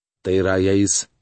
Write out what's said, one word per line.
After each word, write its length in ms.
tai 160
yra, 180
jei 280
jis 220